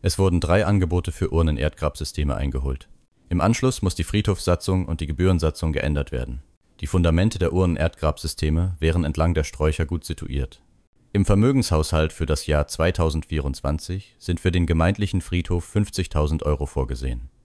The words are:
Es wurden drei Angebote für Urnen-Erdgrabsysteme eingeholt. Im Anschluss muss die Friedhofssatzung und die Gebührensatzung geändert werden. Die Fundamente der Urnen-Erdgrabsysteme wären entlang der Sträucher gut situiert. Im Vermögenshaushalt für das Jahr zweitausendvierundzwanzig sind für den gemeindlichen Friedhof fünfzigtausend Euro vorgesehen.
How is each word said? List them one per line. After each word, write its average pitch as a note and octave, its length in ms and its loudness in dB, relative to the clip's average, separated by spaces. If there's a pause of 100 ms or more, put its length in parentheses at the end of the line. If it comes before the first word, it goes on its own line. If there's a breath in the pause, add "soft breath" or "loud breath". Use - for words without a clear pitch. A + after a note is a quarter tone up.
Es - 180 0
wurden F2+ 220 4
drei E2+ 240 2
Angebote F2+ 460 2
für - 200 -2
Urnen-Erdgrabsysteme D2+ 1040 -2
eingeholt. C2+ 540 -4 (400)
Im F2 120 0
Anschluss A#2 400 2
muss F#2 140 0
die - 80 -2
Friedhofssatzung F#2 840 0
und D#2 160 -4
die D2 60 -4
Gebührensatzung D#2+ 640 0
geändert C#2+ 400 -2
werden. A#1+ 320 -6 (360)
Die - 80 -6
Fundamente F2 520 2
der E2 140 0
Urnen-Erdgrabsysteme E2 1300 0
wären D#2+ 260 2
entlang D#2+ 280 0
der D#2 120 0
Sträucher D#2 400 -2
gut E2+ 200 -6
situiert. - 560 -6 (520)
Im G2 120 4
Vermögenshaushalt G2 880 4
für D#2+ 120 -4
das D#2 200 -2
Jahr D2+ 220 2
zweitausendvierundzwanzig D#2 1500 -2
sind F2 200 -4
für F2+ 120 0
den F2 140 2
gemeindlichen F2 560 2
Friedhof F2 420 -2
fünfzigtausend D#2 800 -2
Euro D2 220 0
vorgesehen. B1+ 640 -6 (160)